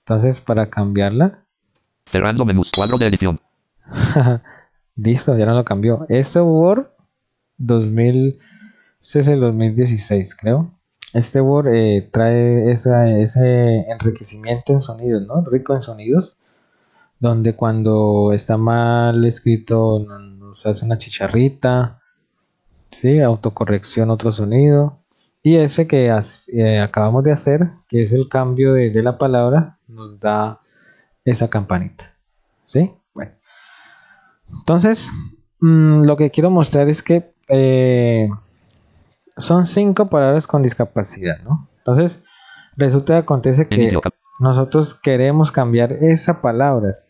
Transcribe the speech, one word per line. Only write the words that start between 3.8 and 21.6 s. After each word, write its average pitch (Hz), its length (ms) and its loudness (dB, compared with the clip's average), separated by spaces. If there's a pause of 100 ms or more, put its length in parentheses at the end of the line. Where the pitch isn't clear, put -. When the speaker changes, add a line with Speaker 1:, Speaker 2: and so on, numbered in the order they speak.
Speaker 1:
<laughs> 123 540 0 (560)
Listo, 120 420 0
ya 107 80 2
no 117 80 0
lo 120 100 0
cambió. 113 440 -2
Este 135 320 0
Word 175 480 2 (680)
dos 117 320 0
mil, 123 520 0 (600)
este - 200 -2
es 139 80 2
el 143 120 2
dos 117 140 0
mil 110 220 -2
dieciséis, 104 580 -2
creo. 143 380 -2 (420)
Este 120 260 -2
Word, 143 320 0
eh, 107 400 0
trae 120 600 2
esa, 120 440 2
ese 120 760 2
enriquecimiento 110 840 -6
en 139 100 0
sonidos, 113 440 -6
¿no? 139 180 -2
Rico 131 300 -2
en 131 80 -4
sonidos. 113 540 -4 (840)
Donde 113 340 0
cuando 107 800 0
está 107 240 -2
mal 117 680 0
escrito 113 760 0
no-, 101 180 -14
nos 101 480 -16
hace 107 180 -4
una 113 140 -4
chicharrita, 127 1000 -2 (880)